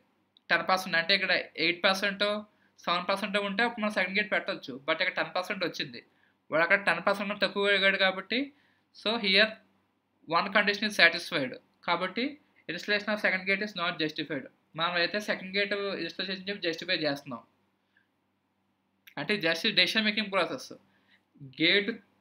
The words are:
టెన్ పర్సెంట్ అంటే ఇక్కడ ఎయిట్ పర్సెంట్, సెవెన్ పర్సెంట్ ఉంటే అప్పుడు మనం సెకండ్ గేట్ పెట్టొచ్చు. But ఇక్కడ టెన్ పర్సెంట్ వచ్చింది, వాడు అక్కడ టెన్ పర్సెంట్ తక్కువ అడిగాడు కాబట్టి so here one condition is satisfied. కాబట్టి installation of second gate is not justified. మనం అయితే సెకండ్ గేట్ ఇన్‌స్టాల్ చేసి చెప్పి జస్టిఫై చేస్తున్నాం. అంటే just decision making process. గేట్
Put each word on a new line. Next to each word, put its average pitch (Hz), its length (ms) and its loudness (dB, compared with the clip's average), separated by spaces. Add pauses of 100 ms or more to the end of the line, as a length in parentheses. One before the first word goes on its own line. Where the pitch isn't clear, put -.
(520)
టెన్ 170 200 2
పర్సెంట్ 185 300 2
అంటే 165 180 2
ఇక్కడ 185 140 0 (320)
ఎయిట్ 170 220 2
పర్సెంట్, 196 380 2 (600)
సెవెన్ 180 260 0
పర్సెంట్ 196 260 -2 (120)
ఉంటే 196 180 0
అప్పుడు - 180 -4
మనం 208 140 0
సెకండ్ 185 200 0
గేట్ 208 160 0
పెట్టొచ్చు. 170 380 -4 (140)
But 160 160 2
ఇక్కడ 180 180 -2
టెన్ 160 160 -4
పర్సెంట్ 185 320 -4
వచ్చింది, 123 320 -8 (500)
వాడు 151 160 4
అక్కడ 196 220 4
టెన్ 175 180 2
పర్సెంట్ 202 380 -2
తక్కువ 202 280 2
అడిగాడు 190 320 4
కాబట్టి 190 340 -2 (640)
so 202 80 0 (140)
here 202 240 6 (880)
one 185 200 2
condition 202 340 2
is 208 120 -10
satisfied. 165 500 2 (340)
కాబట్టి 185 380 0 (480)
installation 202 420 -2
of 208 120 -6
second 185 220 0
gate 196 200 0
is 208 120 -12
not 175 120 0 (100)
justified. 151 420 -4 (360)
మనం 170 220 0
అయితే 175 160 0 (120)
సెకండ్ 190 280 -2
గేట్ 202 140 2 (300)
ఇన్‌స్టాల్ 170 280 -6
చేసి 190 200 -6
చెప్పి 208 160 -6
జస్టిఫై 175 300 -2 (100)
చేస్తున్నాం. 139 340 -4 (1800)
అంటే 151 140 -2 (100)
just 165 200 0 (140)
decision 185 300 2
making 208 260 -2
process. 160 300 0 (960)
గేట్ 196 300 4 (300)